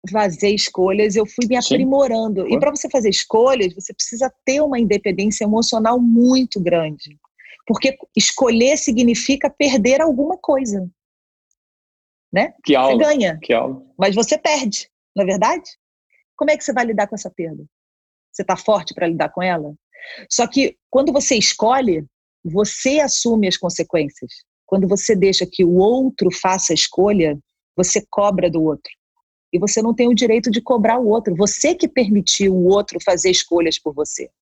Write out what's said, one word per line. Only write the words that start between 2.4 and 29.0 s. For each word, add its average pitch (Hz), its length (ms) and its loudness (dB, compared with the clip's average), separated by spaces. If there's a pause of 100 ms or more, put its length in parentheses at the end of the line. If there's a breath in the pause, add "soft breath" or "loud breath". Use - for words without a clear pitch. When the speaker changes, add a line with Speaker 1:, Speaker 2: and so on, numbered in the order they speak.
Speaker 1:
E - 40 -4
Speaker 2:
Foi. 240 80 2
Speaker 1:
pra 285 120 2
você 294 200 -8
fazer 226 200 2
escolhas, 226 640 2
você 196 200 -14
precisa 254 380 -6 (120)
ter 269 160 0
uma 277 200 0
independência 202 640 0
emocional 226 560 0
muito 240 600 4
grande. 156 560 -4 (480 loud breath)
Porque 269 320 -2 (200)
escolher 240 600 2
significa 254 760 0
perder 262 500 0
alguma 311 360 0
coisa, 220 520 -2 (1400)
né? 214 220 -2 (100)
Speaker 2:
Que 151 80 0
Speaker 1:
Você 135 40 6
Speaker 2:
aula, 131 200 2
Speaker 1:
ganha, 233 440 0
Speaker 2:
que - 120 -4
aula. 131 300 -2 (140)
Speaker 1:
mas 190 200 0
você 233 200 0
perde, 285 520 -4 (260)
não 196 80 -2
é 185 40 0
verdade? 214 360 -2 (800)
Como 302 100 0
é 302 60 2
que - 80 -14
você 277 80 -6
vai 233 140 -2
lidar 208 200 -2
com 220 80 -12
essa 202 160 -12
perda? 160 320 -12 (680)
Você 196 100 -10
tá 185 140 0
forte - 380 -2
pra 175 120 -2
lidar 165 220 -2
com 180 140 -8
ela? 160 320 -4 (560 loud breath)
Só 240 160 0
que - 280 -2 (140)
quando 277 240 2
você 269 240 0
escolhe, 214 720 0 (360)
você 208 560 -2
assume 233 480 0
as 180 120 -2
consequências. 160 720 -6 (320)
Quando 190 240 0
você 202 260 0
deixa 185 320 2
que - 160 -2
o 175 120 4
outro 214 580 2
faça 185 400 -2
a - 20 0
escolha, 170 640 0 (380)
você 180 320 -2
cobra 196 420 0
do 165 140 -2
outro. 151 260 -4 (600)